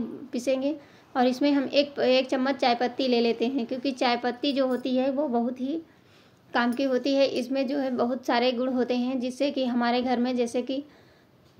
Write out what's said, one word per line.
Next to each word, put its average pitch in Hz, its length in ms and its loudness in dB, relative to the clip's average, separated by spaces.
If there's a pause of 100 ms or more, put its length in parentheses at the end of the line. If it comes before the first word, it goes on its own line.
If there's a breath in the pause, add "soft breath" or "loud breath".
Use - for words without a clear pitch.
(320)
पीसेंगे। 262 440 0 (400 loud breath)
और 247 120 4
इसमें 262 240 2
हम 277 140 4
एक, 285 340 0
एक 254 300 4
चम्मच 269 260 0
चाय 247 200 2
पत्ती 247 320 0
ले 240 140 4
लेते 233 260 2
हैं, 262 180 -2
क्योंकि 262 280 -4
चाय 240 240 2
पत्ती 247 360 -2
जो 262 140 2
होती 254 280 -2
है 254 160 2
वो 285 180 -2
बहुत 240 320 -2
ही 277 180 -4 (720 soft breath)
काम 240 220 2
की 262 120 -2
होती 262 280 0
है। 269 160 4
इसमें 269 380 -2
जो 285 100 -2
है 262 160 -2
बहुत 240 320 -2
सारे 247 260 2
गुण 247 180 -2
होते 254 260 0
हैं 254 240 -2
जिससे 254 320 -2
कि 269 140 -2
हमारे 240 360 0
घर 247 180 0
में 254 160 0
जैसे 240 260 0
कि 269 220 -4 (760 loud breath)